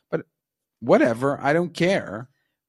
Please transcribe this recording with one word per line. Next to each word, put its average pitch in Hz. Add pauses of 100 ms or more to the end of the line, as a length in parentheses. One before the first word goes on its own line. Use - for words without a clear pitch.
but - (580)
whatever. 135
I 139
don't 170
care. 151 (400)